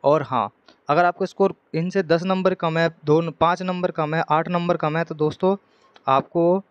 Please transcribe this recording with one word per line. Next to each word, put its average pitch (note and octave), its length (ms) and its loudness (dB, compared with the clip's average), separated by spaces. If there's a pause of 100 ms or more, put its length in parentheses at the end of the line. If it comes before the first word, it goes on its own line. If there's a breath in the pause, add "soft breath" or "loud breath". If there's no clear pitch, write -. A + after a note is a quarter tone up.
और D3 180 2
हाँ, A#2 280 -2 (380 soft breath)
अगर D#3+ 160 4
आपका F3 220 -2
स्कोर F#3+ 280 -2 (200)
इनसे F3+ 280 -2
दस E3 200 0
नंबर F#3 320 0
कम E3 240 -2
है, E3 120 2 (140)
दो D3+ 160 4
न-, E3 100 -4
पाँच E3+ 320 0
नंबर F3+ 280 -4
कम D#3 240 -4
है, E3 160 0
आठ D#3+ 180 0
नंबर F3 280 0
कम D#3 200 -2
है, E3 80 -2
तो E3 100 -10
दोस्तों D#3 420 0 (520 soft breath)
आपको E3+ 640 2